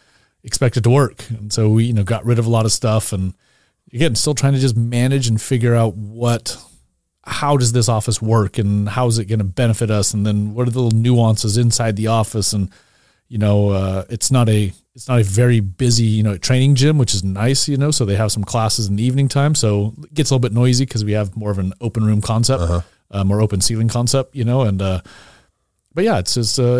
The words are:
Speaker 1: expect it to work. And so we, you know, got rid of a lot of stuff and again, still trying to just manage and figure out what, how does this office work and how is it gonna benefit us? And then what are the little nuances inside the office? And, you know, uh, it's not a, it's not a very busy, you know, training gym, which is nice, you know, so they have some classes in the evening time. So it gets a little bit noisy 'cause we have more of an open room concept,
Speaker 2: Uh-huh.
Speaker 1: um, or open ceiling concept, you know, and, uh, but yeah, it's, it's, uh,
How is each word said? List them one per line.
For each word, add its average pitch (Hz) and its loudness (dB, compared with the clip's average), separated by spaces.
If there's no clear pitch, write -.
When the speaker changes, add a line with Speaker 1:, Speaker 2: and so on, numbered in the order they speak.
Speaker 1:
expect 120 -2
it 117 -2
to 117 4
work. - 0
And 107 -10
so 110 2
we, 110 4
you 120 -2
know, 107 2
got 104 -4
rid 120 2
of 113 0
a 117 0
lot 113 2
of 107 0
stuff 110 0
and 95 -4
again, 127 0
still 151 0
trying 139 2
to 135 0
just 131 0
manage 120 0
and 110 0
figure 120 0
out 113 2
what, 113 -4
how 147 -2
does 123 2
this 120 0
office 110 -2
work 110 0
and 101 0
how 123 -2
is 113 0
it 107 -4
gonna 110 -2
benefit 113 0
us? 104 0
And 101 0
then 104 -2
what 123 -2
are 120 -2
the 123 -2
little 113 2
nuances 113 2
inside 113 0
the 107 -4
office? 110 -2
And, 98 -2
you 123 -10
know, 104 2
uh, 95 -2
it's - -4
not 123 2
a, 104 0
it's - -20
not 123 2
a 107 4
very 117 2
busy, 113 0
you 110 2
know, 104 0
training 131 2
gym, 147 2
which 120 0
is 98 -4
nice, 104 0
you 143 -2
know, 143 0
so 143 0
they 101 0
have 107 0
some 104 -4
classes 110 -2
in 98 -2
the 104 -2
evening 131 2
time. 143 2
So 104 0
it - -20
gets - 0
a 139 2
little 127 2
bit 117 -2
noisy 123 2
'cause 113 -6
we 104 -2
have 104 -2
more 104 -4
of 98 -2
an 95 -2
open 113 -2
room 107 2
concept, 117 0
Speaker 2:
Uh-huh. 85 0
Speaker 1:
um, 98 -2
or 104 0
open 104 0
ceiling 113 0
concept, 120 -2
you 127 -4
know, 123 0
and, 98 0
uh, 95 -2
but 180 0
yeah, 214 2
it's, - -2
it's, 117 -2
uh, 123 2